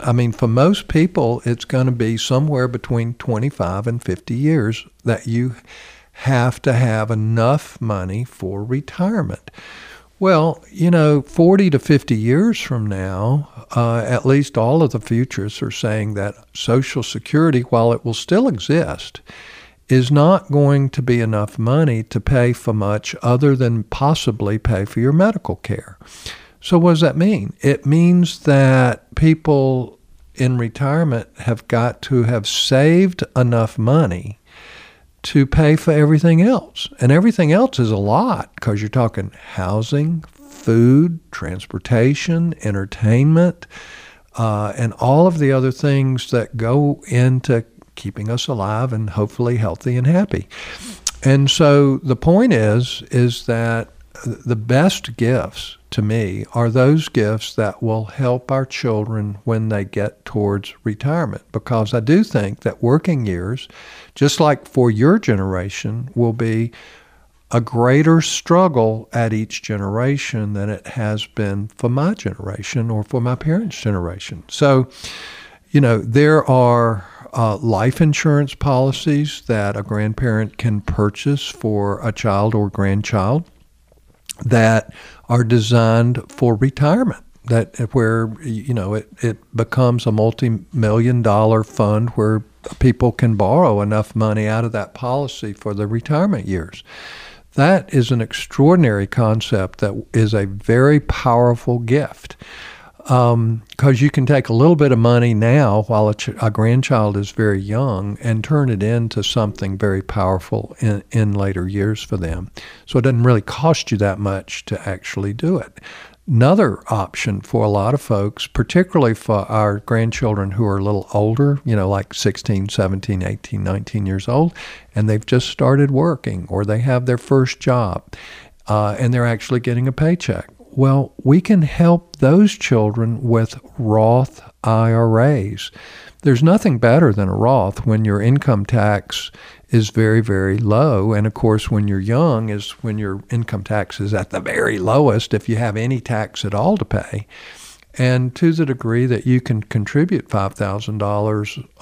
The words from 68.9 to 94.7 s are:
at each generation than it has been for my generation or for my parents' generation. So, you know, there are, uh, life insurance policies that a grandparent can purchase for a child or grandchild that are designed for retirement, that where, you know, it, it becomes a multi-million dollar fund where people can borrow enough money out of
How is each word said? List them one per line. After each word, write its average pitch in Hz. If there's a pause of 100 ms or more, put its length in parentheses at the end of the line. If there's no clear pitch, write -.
at 113
each 110
generation 107
than 101
it -
has 107
been 101
for -
my 147
generation 107
or 107
for 127
my 123
parents' 165
generation. 92
So, 131 (840)
you 143
know, 117
there 143
are, 120 (280)
uh, 110
life 113
insurance 147
policies 143
that 104
a 104
grandparent 107
can 107
purchase 123
for 101
a 113
child 104
or 104
grandchild 101 (920)
that 113 (360)
are 120
designed 117
for 120
retirement, 147 (220)
that 117 (160)
where, 113 (100)
you 117
know, 101
it, 107 (140)
it 113 (180)
becomes 120
a 117
multi-million 113
dollar 110
fund 107
where 110 (380)
people 120
can 113
borrow 107
enough 104
money 107
out 113
of 107